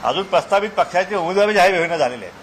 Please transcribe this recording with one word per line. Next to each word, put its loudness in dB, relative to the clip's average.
अजून -2
प्रस्तावित 0
पक्षाचे -2
उमेदवारी 0
जाहीर 4
होईना -2
झालेले -2
आहेत. -18